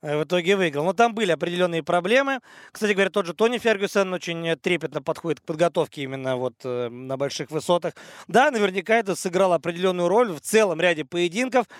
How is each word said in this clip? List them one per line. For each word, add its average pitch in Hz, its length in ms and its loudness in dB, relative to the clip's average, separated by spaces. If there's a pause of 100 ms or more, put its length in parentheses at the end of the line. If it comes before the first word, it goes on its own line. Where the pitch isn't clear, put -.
э, 151 180 -4
в 156 60 -2
итоге 180 320 2
выиграл. 156 300 0
Но 190 80 0
там 233 200 4
были 208 160 0
определенные 175 520 -2
проблемы. 226 580 0 (320)
Кстати 214 200 -2
говоря, 190 180 2
тот 190 160 -2
же 165 80 -8
Тони 233 240 2
Фергюсон 196 560 0
очень, 165 340 -6
э, 165 80 0
трепетно 156 460 -2
подходит 156 380 -4
к - 40 -20
подготовке 156 600 -2
именно 131 320 -4
вот, 123 180 -4 (100)
э, 123 240 -4
на 127 300 -10
больших 139 320 -6
высотах. 160 420 -2 (360)
Да, 269 220 4
наверняка 208 460 0
это 196 180 0
сыграло 185 420 2
определенную 175 520 0
роль 214 240 2
в 143 80 -10
целом 196 400 2
ряде 165 240 2
поединков, 196 640 0 (140)